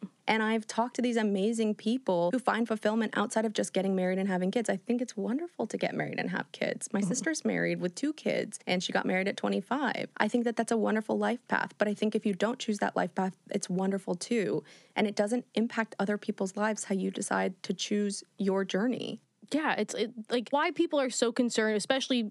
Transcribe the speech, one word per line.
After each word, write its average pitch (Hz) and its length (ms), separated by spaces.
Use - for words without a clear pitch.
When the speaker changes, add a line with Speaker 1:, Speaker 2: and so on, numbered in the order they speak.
Speaker 1:
And 220 160
I've 220 240
talked 240 300
to 254 60
these 233 140
amazing 214 600
people 190 560
who 262 60
find 220 300
fulfillment 220 480
outside 220 300
of 214 80
just 208 180
getting 190 240
married 185 220
and 196 100
having 185 220
kids. 226 180
I 202 80
think 240 240
it's 247 160
wonderful 240 520
to 190 100
get - 160
married - 240
and - 120
have 180 220
kids. - 400
My 208 80
Speaker 2:
Mm-hmm. 202 80
Speaker 1:
sister's 302 360
married 175 360
with 175 140
two 294 180
kids, - 540
and 180 160
she - 100
got 190 140
married 190 220
at - 80
twenty-five. 208 800
I - 120
think 240 160
that 233 120
that's 233 160
a 233 40
wonderful 214 420
life 208 300
path, - 300
but 208 80
I 208 80
think 214 220
if 214 100
you 202 80
don't 214 240
choose 202 200
that - 180
life 185 180
path, 190 220
it's - 200
wonderful 190 440
too. 214 500
And 208 100
it 208 80
doesn't 214 300
impact 220 440
other 202 200
people's 190 380
lives 208 280
how 196 100
you 190 160
decide 190 520
to - 100
choose 202 520
your 196 260
journey. 208 560
Speaker 2:
Yeah, 285 280
it's, 214 160
it, 226 160
like, 233 220
why 302 220
people 311 280
are 262 80
so 233 240
concerned, 220 460
especially 247 520